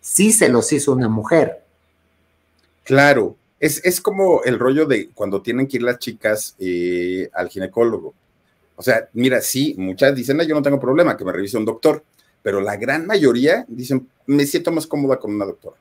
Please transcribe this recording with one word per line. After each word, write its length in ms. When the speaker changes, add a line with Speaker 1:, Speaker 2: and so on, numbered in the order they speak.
Speaker 1:
sí 300
se 180
los 240
hizo 180
una 180
mujer. 520
Speaker 2:
Claro, 520
es, 260
es 160
como 420
el 160
rollo 260
de 280
cuando 280
tienen 260
que 100
ir 60
las 160
chicas, 600
eh, 760
al 160
ginecólogo. 640
O 60
sea, 300
mira, 280
sí, 360
muchas 380
dicen, 260
"Ay, 60
yo 80
no 60
tengo 180
problema, 380
que 80
me 80
revise 240
un 80
doctor", 380
pero 180
la 160
gran 300
mayoría 600
dicen, 400
"Me 180
siento 260
más 160
cómoda 320
con 160
una 100
doctora" 360